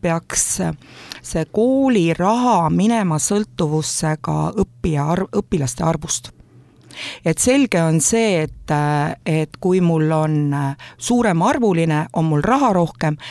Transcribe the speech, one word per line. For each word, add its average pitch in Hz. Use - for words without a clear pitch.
peaks -
see 160
kooliraha 220
minema 190
sõltuvusse 156
ka 156
õppija 156
arv-, 190
õpilaste 165
arvust. -
Et 160
selge 254
on 160
see, 214
et, -
et 156
kui 185
mul 160
on 156
suuremarvuline, 196
on 160
mul 147
raha 254
rohkem, 160